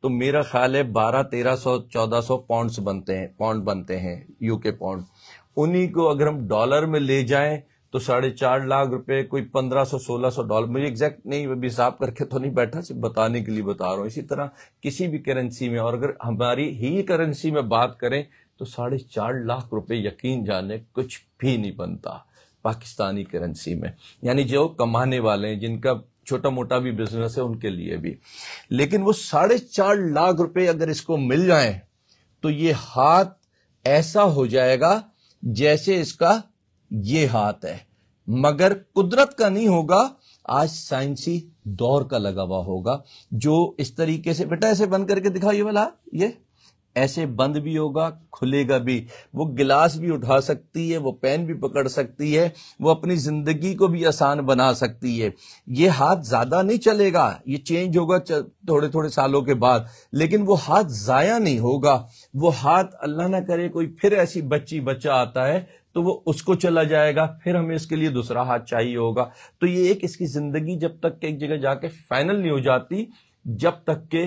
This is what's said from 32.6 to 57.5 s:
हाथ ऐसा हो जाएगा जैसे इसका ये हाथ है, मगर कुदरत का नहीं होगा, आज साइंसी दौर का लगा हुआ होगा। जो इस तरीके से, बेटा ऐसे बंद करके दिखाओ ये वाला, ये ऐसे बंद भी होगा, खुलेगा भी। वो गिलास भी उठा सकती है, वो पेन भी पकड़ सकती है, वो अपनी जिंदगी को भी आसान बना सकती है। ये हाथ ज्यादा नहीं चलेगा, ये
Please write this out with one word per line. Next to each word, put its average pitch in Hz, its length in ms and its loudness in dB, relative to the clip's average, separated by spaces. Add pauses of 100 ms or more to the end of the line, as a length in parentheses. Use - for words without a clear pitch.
हाथ 156 480 4 (600)
ऐसा 156 380 4
हो 139 240 4
जाएगा 131 560 4 (400)
जैसे 147 540 2
इसका 170 440 2 (500)
ये 113 360 0
हाथ 107 380 0
है, - 200 -10 (420)
मगर 147 460 4 (220)
कुदरत 226 440 4
का 214 100 4
नहीं 214 180 2
होगा, 170 320 4 (460)
आज 147 240 2
साइंसी 143 680 -4 (320)
दौर 123 340 2
का 131 140 -4
लगा 98 260 -2
हुआ 92 200 -4
होगा। 95 380 -4 (300)
जो 151 480 2
इस 135 180 -6
तरीके 160 360 -2
से, 165 120 -2
बेटा 165 220 0
ऐसे 214 200 2
बंद 190 220 0
करके 196 200 2
दिखाओ 190 220 0
ये 202 120 0
वाला, 208 240 0 (280)
ये 202 220 -2 (580)
ऐसे 135 320 0
बंद 131 300 0
भी 156 180 -4
होगा, 156 340 0 (240)
खुलेगा 135 460 0
भी। 120 260 -2 (300)
वो 151 120 -2
गिलास 139 500 4
भी 170 120 -4
उठा 131 320 2
सकती 160 480 -4
है, 165 80 -2
वो 139 160 -4
पेन 151 320 -2
भी 160 100 -6
पकड़ 139 320 -2
सकती 139 460 -4
है, 165 200 2 (260)
वो 143 120 2
अपनी 165 260 0
जिंदगी 151 580 -2
को 185 120 4
भी 170 180 0
आसान 147 380 2
बना 131 320 4
सकती 117 440 -4
है। 107 140 -2 (340)
ये 131 220 4
हाथ 156 340 2
ज्यादा 123 380 0
नहीं 208 180 2
चलेगा, 185 680 4
ये 135 120 -4